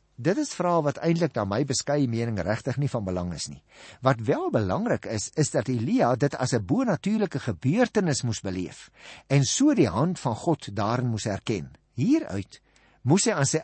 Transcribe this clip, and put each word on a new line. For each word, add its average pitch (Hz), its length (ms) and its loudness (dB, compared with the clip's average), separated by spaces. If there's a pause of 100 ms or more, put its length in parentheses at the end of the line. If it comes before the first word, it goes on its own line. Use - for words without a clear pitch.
(160)
dit 151 200 0
is 302 180 -4
vrae 175 280 2
wat 147 160 0
eintlik 165 360 0
na 107 100 0
my 101 200 0
beskeie 143 440 0
mening 113 300 -2
regtig 107 380 -2
nie 139 120 0
van 110 160 -4
belang 90 300 -2
is - 140 -10
nie. 71 140 -16 (380)
Wat 127 200 2
wel 233 300 0
belangrik 123 560 0
is, 107 280 -6
is 151 160 2
dat 131 180 0
Elia 131 480 2
dit 139 180 2
as - 180 -2
'n 110 120 0
bonatuurlike 202 760 0
gebeurtenis 170 800 0
moes 117 180 -4
beleef 92 500 -6 (380)
en 139 160 4
so 285 300 4
die 165 140 6
hand 143 300 0
van 117 160 -2
God 117 420 -4
daarin 120 320 0
moes 110 160 -4
herken. 95 480 -4 (200)
Hieruit 147 680 -2 (460)
moes 185 220 4
hy 202 80 2
aan 139 100 2
sy 156 180 0